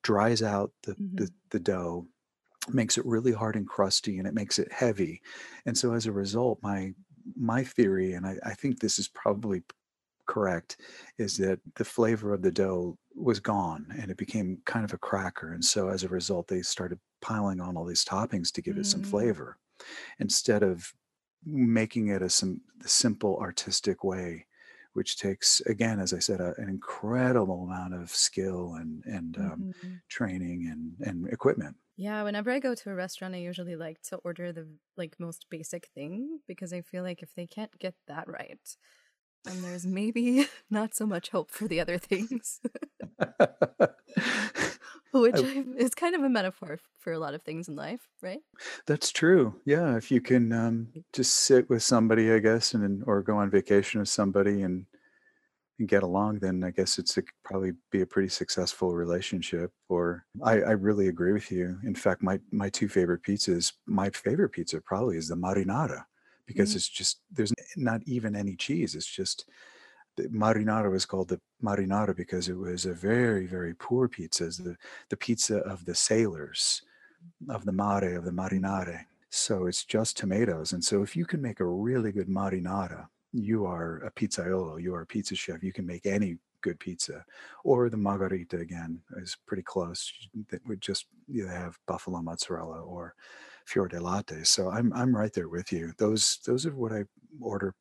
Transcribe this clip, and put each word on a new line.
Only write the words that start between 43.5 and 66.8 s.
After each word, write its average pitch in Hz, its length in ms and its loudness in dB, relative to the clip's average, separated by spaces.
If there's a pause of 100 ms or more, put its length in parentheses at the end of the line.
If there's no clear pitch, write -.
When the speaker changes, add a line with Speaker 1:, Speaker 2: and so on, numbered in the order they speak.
Speaker 1:
<laughs> - 960 -4
Speaker 2:
Which 247 240 8
Speaker 1:
I - 40 8
Speaker 2:
I'm, 262 360 0
it's 247 180 4
kind 349 200 2
of 311 80 2
a 277 60 4
metaphor 185 460 0
f-, - 140 -16 (100)
for 170 140 -6
a 160 60 -2
lot 147 160 -4
of 160 80 -10
things 165 260 -8
in 147 80 -8
life, 151 320 -8 (140)
right? 196 180 -8 (460)
Speaker 1:
That's - 260 0
true, 160 540 6
yeah, 147 300 4
if - 140 -4
you 123 100 6
can, 120 320 4
um, 113 360 0 (240)
just - 220 2
sit 127 340 8
with 113 140 4
somebody, 113 500 6
I 110 60 8
guess, 110 360 4
and 107 80 4
then, 101 240 0
or 101 160 4
go 107 140 2
on 101 140 2
vacation 101 500 6
with 101 80 0
somebody 101 540 4
and, 92 240 -2 (920)
and 104 100 0
get 101 140 6
along, 101 360 2
then 92 260 0
I 90 60 -2
guess - 280 0
it's - 200 -2
a, 92 40 0 (220)
probably 95 280 -2 (180)
be 98 100 2
a 90 60 4
pretty 98 220 2
successful 90 680 -2
relationship, 87 760 -2 (180)
or, 87 360 0 (180)
I, 113 200 6
I 113 100 2
really 101 360 4
agree 87 240 2
with - 200 0
you. 90 320 -2
In 104 100 -2
fact, - 280 2
my, 95 180 2 (100)
my 98 200 0
two - 180 -2
favorite 90 340 2
pizzas, 95 500 0 (140)
my 98 240 2
favorite 151 400 0
pizza 80 300 -6
probably 98 380 0
is 78 100 -4
the 82 80 -2
marinara 98 680 0 (420)
because 104 260 4
Speaker 2:
Mm. 104 40 0
Speaker 1:
it's - 120 -2